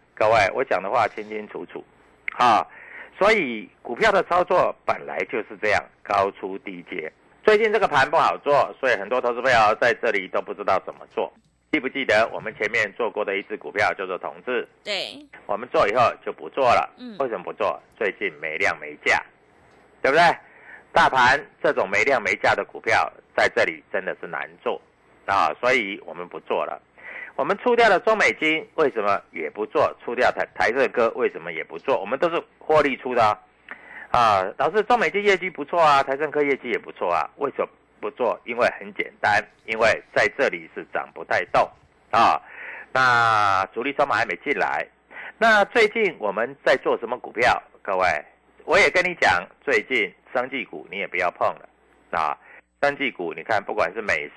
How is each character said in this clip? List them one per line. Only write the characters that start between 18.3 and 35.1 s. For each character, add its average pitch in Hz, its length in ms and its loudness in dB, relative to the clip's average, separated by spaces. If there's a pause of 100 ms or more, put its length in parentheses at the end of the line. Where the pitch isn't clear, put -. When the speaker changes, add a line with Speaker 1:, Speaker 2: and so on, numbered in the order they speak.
Speaker 1:
没 78 200 -8
量 90 200 -2
没 76 240 -16
价， 107 220 0 (800)
对 131 80 2
不 143 80 2
对？ 170 40 6 (680)
大 156 180 4
盘 131 280 4 (240)
这 151 120 2
种 113 160 0
没 101 140 2
量 127 180 2
没 98 140 0
价 113 180 2
的 98 100 -2
股 - 160 -14
票 101 320 0 (240)
在 110 180 4
这 113 100 4
里 82 280 -6
真 98 100 -4
的 87 160 -6
是 - 80 -14
难 73 220 -10 (140)
做 113 180 -4 (460)
啊， 92 340 2
所 123 140 2
以 104 320 -2
我 82 80 -14
们 87 120 -12
不 82 140 -14
做 85 240 -2
了。 80 160 -8 (540)
我 131 100 -2
们 170 140 -2
出 240 180 0
掉 233 140 6
了 175 100 4
中 220 160 2
美 147 240 2
金， 156 260 -2 (100)
为 160 160 2
什 110 100 -2
么 101 180 0 (100)
也 82 200 -8
不 107 160 -6
做？ 117 360 0
出 120 120 -8
掉 113 180 2
台-， 92 140 -4 (100)
台 104 160 2
盛 123 200 0
科 117 220 2
为 120 140 0
什 90 100 -6
么 85 140 -12
也 80 100 -8
不 80 160 -12
做？ 120 220 -2
我 95 60 -8
们 123 120 -4
都 170 120 0
是 165 120 -4 (160)
获 156 220 4
利 139 160 0
出 127 180 -8
的 120 80 4
啊。 107 160 4 (720)
啊， 107 460 2
老 160 180 -2
师， 214 100 2
中 240 140 2
美 165 120 0